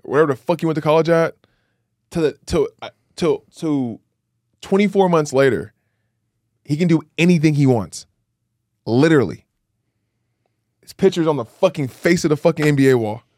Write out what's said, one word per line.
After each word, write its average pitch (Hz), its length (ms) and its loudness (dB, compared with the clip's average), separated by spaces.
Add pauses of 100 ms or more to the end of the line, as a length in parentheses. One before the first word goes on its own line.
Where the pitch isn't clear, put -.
or - 80 -10
whatever 147 200 2
the 127 60 -4
fuck - 220 -4
he 165 60 -4
went 160 100 -2
to 156 60 -6
college 160 260 2
at, 165 260 0 (760)
to 170 100 -6
the, 147 120 0 (140)
to, 156 220 -2 (140)
uh, 226 80 -14 (260)
to, 156 260 -2 (140)
to 139 440 -6 (600)
twenty-four 196 480 0
months 160 240 0
later, 127 400 0 (920)
he 147 120 -4
can 175 120 0
do 160 140 2 (160)
anything 160 360 2
he 143 120 2
wants. 110 400 -2 (760)
Literally. 123 640 0 (1400)
His - 100 -20
picture's 180 340 0
on 156 100 0
the 120 80 -6
fucking 156 440 -4
face 170 360 -2
of 165 40 0
the 147 80 0
fucking 151 300 -2
N 147 100 0
B 135 140 4
A 127 80 4
wall. 110 240 -6 (160)